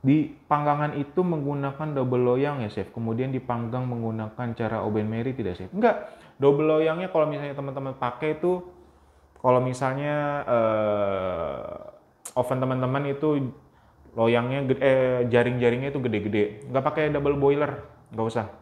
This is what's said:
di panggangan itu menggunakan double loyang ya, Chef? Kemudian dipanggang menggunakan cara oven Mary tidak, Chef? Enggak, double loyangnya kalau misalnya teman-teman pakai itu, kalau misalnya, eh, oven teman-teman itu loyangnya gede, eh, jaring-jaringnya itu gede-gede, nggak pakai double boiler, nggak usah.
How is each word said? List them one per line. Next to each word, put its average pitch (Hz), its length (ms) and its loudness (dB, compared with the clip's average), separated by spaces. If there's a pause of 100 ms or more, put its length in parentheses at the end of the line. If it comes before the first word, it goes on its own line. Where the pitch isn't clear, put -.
di 147 320 4 (160)
panggangan 147 480 0
itu 143 240 -2
menggunakan 143 720 -2
double 123 400 2
loyang 139 320 0
ya, - 0 -
Chef? 104 240 -6
Kemudian 117 400 -4
dipanggang 123 560 -4
menggunakan 113 720 -6
cara 110 240 -2
oven 107 240 0
Mary 113 240 -2
tidak, 107 240 -4
Chef? 92 160 -12
Enggak, 214 400 0 (320)
double 143 240 6
loyangnya 160 400 2
kalau 151 240 2
misalnya 143 240 -6
teman-teman 135 400 -6
pakai 143 400 -4
itu, 175 320 -2 (720)
kalau 127 240 4
misalnya, 143 800 -2
eh, 98 1900 -2
oven 127 240 0
teman-teman 131 560 -2
itu 139 400 0 (640)
loyangnya 120 480 2
gede, 131 160 2
eh, 131 380 4 (100)
jaring-jaringnya 123 640 2
itu 135 80 -2
gede-gede, 104 640 0
nggak 131 160 0
pakai 151 320 0
double 143 240 0
boiler, 139 480 2 (240)
nggak 110 160 -2
usah. 110 240 -2 (120)